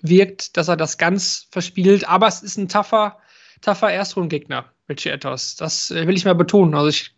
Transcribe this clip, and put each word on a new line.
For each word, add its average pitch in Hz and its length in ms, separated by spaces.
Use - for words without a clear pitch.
wirkt, 185 540
dass 165 120
er 175 100
das 156 220
ganz 180 500
verspielt. 190 580
Aber 185 200
es - 160
ist 208 140
ein 196 120
tougher, 208 480
tougher 202 300
Erstrundengegner, 160 800
Richie - 220
Etthaus. 135 460
Das, - 340
äh, 165 160
will 180 100
ich 180 80
mal 185 120
betonen. 175 400
Also 147 140
ich - 280